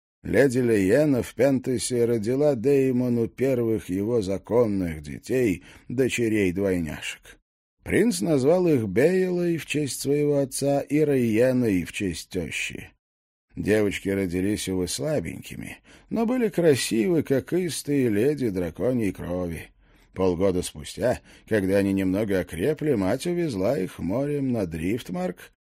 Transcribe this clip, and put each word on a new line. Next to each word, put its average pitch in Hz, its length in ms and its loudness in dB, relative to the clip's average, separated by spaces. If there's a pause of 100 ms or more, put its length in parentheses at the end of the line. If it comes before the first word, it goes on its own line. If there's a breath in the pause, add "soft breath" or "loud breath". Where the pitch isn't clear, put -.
(240)
леди 117 360 2
Лиена 120 640 4
в - 120 -10
Пентесе 127 680 0
родила 120 520 0
Деймону 123 720 2
первых 120 600 0
его 104 320 0
законных 95 800 0
детей, 87 640 -2 (240 loud breath)
дочерей-двойняшек. 101 1500 -2 (440)
Принц 180 360 2
назвал 170 480 2
их 123 220 2
Бейлой 175 640 2
в 143 100 -8
честь 147 360 -4
своего 147 380 0
отца 139 420 0
и 143 180 0
Райеной 123 840 4
в - 80 -14
честь 92 360 -4
тещи. - 600 -8 (640)
Девочки 98 540 0
родились, 95 580 -2
увы, 92 220 -2
слабенькими, - 880 -6 (320 loud breath)
но 233 160 -2
были 233 240 0
красивы, 170 720 2
как - 300 -2
истые 143 560 0
леди 123 400 0
драконьей 95 640 -2
крови. 85 580 -6 (420 soft breath)
Полгода 90 480 0
спустя, 87 600 -4 (260 loud breath)
когда 98 300 2
они 98 160 4
немного 95 480 0
окрепли, 139 540 -2
мать 104 320 0
увезла 135 520 -2
их 92 200 -6
морем 135 520 -2
на 113 140 0
Дрифтмарк, 120 880 -6 (200)